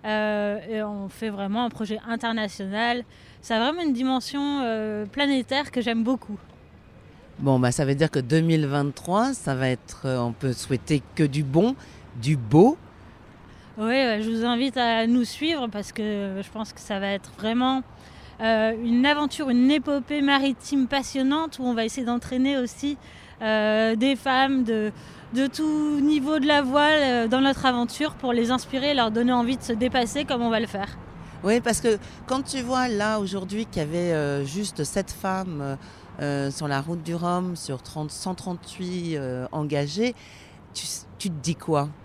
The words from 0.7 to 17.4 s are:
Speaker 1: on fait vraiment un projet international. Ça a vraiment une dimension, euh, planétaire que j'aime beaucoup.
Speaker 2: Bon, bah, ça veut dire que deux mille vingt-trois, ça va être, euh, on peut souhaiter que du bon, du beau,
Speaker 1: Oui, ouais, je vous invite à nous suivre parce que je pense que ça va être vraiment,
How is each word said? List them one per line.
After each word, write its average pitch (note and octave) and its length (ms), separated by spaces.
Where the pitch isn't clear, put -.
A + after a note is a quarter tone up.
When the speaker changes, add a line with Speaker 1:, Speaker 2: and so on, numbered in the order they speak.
Speaker 1:
on G#3 260
fait A3 220
vraiment G3+ 340
un A3+ 60
projet G#3+ 360
international. A3+ 960
Ça A3+ 160
a A3 40
vraiment D4+ 200
une D4 140
dimension, C4 720
euh, G#3+ 420
planétaire C4+ 640
que B3 100
j'aime A3+ 240
beaucoup. A#3 320
Speaker 2:
Bon, C3+ 200
bah, B2 140
ça C3 140
veut C#3 80
dire D3+ 160
que C#3+ 80
deux C3+ 220
mille D#3+ 260
vingt-trois, D#3+ 680
ça C#3+ 220
va C3 160
être, - 340
euh, B2+ 140
on A#2+ 140
peut B2+ 200
souhaiter C3 500
que E3 80
du D3 200
bon, E3+ 320
du C#3+ 160
beau, D3+ 400
Speaker 1:
Oui, G#3+ 40
ouais, A#3+ 400
je A3 40
vous A3+ 160
invite A#3+ 320
à A3+ 300
nous A#3+ 160
suivre C#4+ 480
parce G#3 220
que G3+ 500
je - 100
pense G#3+ 200
que - 80
ça G3+ 180
va G3 140
être G3 260
vraiment, B3+ 440